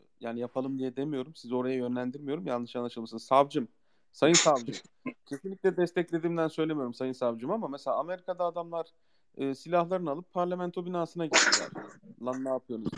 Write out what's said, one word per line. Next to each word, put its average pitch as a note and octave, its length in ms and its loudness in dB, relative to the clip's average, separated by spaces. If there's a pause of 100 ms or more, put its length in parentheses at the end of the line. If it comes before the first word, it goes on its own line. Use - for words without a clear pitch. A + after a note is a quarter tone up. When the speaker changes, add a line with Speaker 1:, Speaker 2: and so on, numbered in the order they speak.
(200)
Speaker 1:
yani A#2 200 -6
yapalım C3 400 -4
diye B2+ 160 -4
demiyorum. C#3+ 400 -4
Sizi A#2+ 200 -4
oraya B2+ 200 0
yönlendirmiyorum. C3 720 -4
Yanlış A#2+ 280 -4
anlaşılmasın. A#2 420 -6
Savcım, C#3 500 4 (440)
sayın D#3 220 6
savcım. B2+ 420 6 (280)
Speaker 2:
<laughs> - 220 -10
Speaker 1:
Kesinlikle F#3+ 520 -2
desteklediğimden E3+ 720 0
söylemiyorum D3+ 460 -2
sayın C3 200 -2
savcım B2 380 -2
ama G#3+ 160 -2
mesela C3+ 300 -2
Amerika'da F3+ 480 -2
adamlar, E3+ 420 -4 (500)
e, C3+ 180 -2
silahlarını E3+ 560 2
alıp D#3 220 -6
parlamento F3+ 520 -2
binasına E3+ 400 -2
gittiler. - 440 4 (560)
Lan C3 200 -4
ne C3+ 40 -2
yapıyorsunuz A#2 480 -4